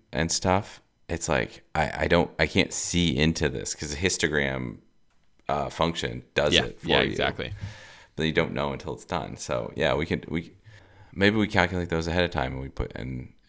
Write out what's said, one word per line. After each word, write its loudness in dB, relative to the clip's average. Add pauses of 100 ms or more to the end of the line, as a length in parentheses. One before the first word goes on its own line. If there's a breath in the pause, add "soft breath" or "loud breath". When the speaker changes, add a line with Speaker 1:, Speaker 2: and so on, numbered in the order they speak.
(120)
Speaker 1:
and 0
stuff, 0 (280)
it's -4
like, -2 (100)
I, 0 (120)
I 2
don't, 4
I 4
can't 2
see 2
into 4
this -6
'cause -8
the -6
histogram, 0 (720)
uh, 0
function -2 (120)
does 4
Speaker 2:
Yeah, 6
Speaker 1:
it -12
for -6
Speaker 2:
yeah, 4
Speaker 1:
you. 0
Speaker 2:
exactly. -2 (640 loud breath)
Speaker 1:
But 0
you 2
don't 2
know -2
until -8
it's -14
done. -6
So -4
yeah, 2
we 0
can, -2
we, -4 (600 soft breath)
maybe 4
we 4
calculate 2
those 0
ahead 2
of 0
time -2
and -8
we -10
put, -4
and, -8 (160)